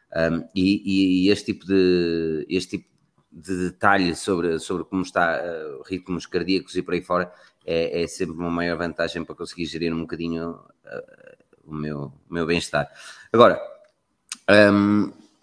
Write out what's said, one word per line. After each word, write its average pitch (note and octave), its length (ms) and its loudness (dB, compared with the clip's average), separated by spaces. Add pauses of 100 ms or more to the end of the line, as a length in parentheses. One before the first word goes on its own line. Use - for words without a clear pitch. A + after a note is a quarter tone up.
(120)
ahm, E2 300 0 (120)
e, G2 300 2
e, F#2+ 420 2
e G2+ 40 6
este G#2 220 0
tipo - 140 -12
de, E2+ 800 2
este F#2 300 -4
tipo - 120 -18 (400)
de F2+ 260 -10 (140)
detalhe G2 460 2
sobre, E2+ 420 -2
sobre E2+ 260 -6
como F#2 180 -4
está, E2+ 340 0
ah, D#2 500 -8
ritmos F2+ 400 -8
cardíacos F2+ 500 -2
e F2+ 60 -2
por F2 120 -6
aí F2 80 -4
fora, F2+ 300 -4 (340)
é, E2 360 -2
é E2 40 -2
sempre E2 300 -8
uma F2 140 -6
maior E2+ 280 -2
vantagem E2+ 460 -4
para D#2 100 -14
conseguir E2+ 320 -10
gerir E2 260 -4
um E2 100 -4
bocadinho, E2 560 -8 (260)
eh, - 520 -16 (300)
o D2+ 80 -12
meu, D2 380 -8 (180)
o - 40 -12
meu E2+ 120 -2
bem-estar. D#2 420 -2 (440)
Agora, A2+ 280 8 (1120)
hum, G2+ 400 2 (300)